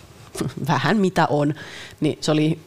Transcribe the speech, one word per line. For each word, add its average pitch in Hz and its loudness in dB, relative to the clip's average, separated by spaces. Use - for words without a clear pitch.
<laughs> - -8
vähän 139 2
mitä 185 2
on, 147 0
niin 151 0
se 156 0
oli 156 2